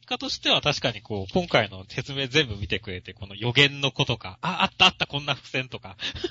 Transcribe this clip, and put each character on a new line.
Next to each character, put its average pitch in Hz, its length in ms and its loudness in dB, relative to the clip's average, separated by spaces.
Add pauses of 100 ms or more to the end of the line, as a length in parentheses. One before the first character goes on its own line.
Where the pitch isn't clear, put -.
果 247 120 -4
と 269 100 -6
し - 100 -6
て 311 120 0
は 175 100 4
確 - 200 2
か 135 100 0
に 107 120 -8
こ 98 260 -4
う、 - 40 -16
今 180 140 2
回 117 240 4
の 95 180 -14
説 139 240 -6
明 139 140 -2
全 135 220 2
部 104 80 -6
見 101 120 -6
て 107 100 0
く - 120 -12
れ 90 100 -8
て、 - 140 -14
こ - 120 -14
の 98 80 -14
予 107 180 -2
言 139 280 6
の 139 120 0
子 143 120 0
と 117 140 -2
か、 92 240 -14
あ、 180 200 -2
あ 190 40 6
っ - 100 0
た 185 100 6
あ - 40 8
っ - 60 -4
た、 151 100 -4
こ 143 140 -6
ん 147 40 -10
な 143 100 -2
伏 - 140 -14
線 131 200 -4
と 113 100 -12
か。 95 180 -16 (340)